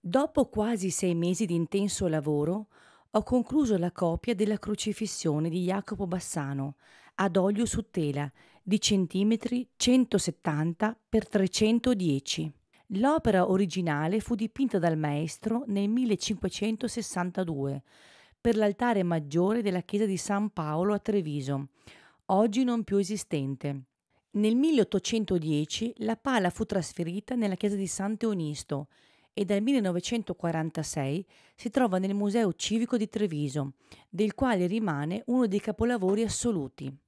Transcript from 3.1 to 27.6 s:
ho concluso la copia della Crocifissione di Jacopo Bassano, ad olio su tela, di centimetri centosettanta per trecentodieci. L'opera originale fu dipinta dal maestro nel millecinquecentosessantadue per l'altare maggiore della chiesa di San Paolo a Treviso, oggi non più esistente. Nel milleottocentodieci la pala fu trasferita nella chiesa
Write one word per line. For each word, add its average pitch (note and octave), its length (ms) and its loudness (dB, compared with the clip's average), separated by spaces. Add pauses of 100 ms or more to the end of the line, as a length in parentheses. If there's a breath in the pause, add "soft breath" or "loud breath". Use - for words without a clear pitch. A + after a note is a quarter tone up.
ho G#3+ 120 2
concluso B3 540 2
la F3 160 0
copia F3 420 -2
della G#3 240 0
Crocifissione F3 920 -2
di F3+ 140 -2
Jacopo G3 420 -4
Bassano, C#3+ 720 -6 (400 soft breath)
ad F#3+ 200 0
olio G3+ 300 2
su - 240 -4
tela, C#3+ 420 -2 (300 soft breath)
di G3 180 2
centimetri G#3+ 960 0
centosettanta G3 1200 2 (100)
per A3 220 0
trecentodieci. F#3+ 1200 0 (440 soft breath)
L'opera G#3+ 560 4
originale F3+ 720 0
fu A#3+ 140 -4
dipinta A3+ 440 0
dal E3 180 2
maestro D#3 680 -2
nel G3+ 220 0
millecinquecentosessantadue F#3 1900 -2 (580 soft breath)
per A#3 160 2
l'altare G#3+ 460 2
maggiore E3+ 580 2
della F3+ 220 0
chiesa G#3 240 0
di F#3+ 100 0
San G3+ 340 0
Paolo E3+ 440 0
a G3 40 -2
Treviso, C#3+ 680 -2 (580 loud breath)
oggi G#3+ 380 4
non A#3 200 0
più G3 120 0
esistente. C#3+ 880 -2 (500)
Nel G#3+ 240 2
milleottocentodieci G3+ 1400 0
la A3 180 -2
pala A3+ 320 0
fu G#3 160 -4
trasferita F3+ 720 -4
nella G3+ 220 0
chiesa G#3 200 -2